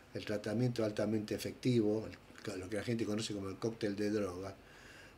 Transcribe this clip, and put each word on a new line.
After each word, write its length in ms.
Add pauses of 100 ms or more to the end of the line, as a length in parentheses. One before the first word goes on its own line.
(140)
el 100
tratamiento 580
altamente 520
efectivo, 720
el, 520
lo 100
que 80
la 60
gente 220
conoce 300
como 160
el 60
cóctel 400
de 140
drogas. 440 (640)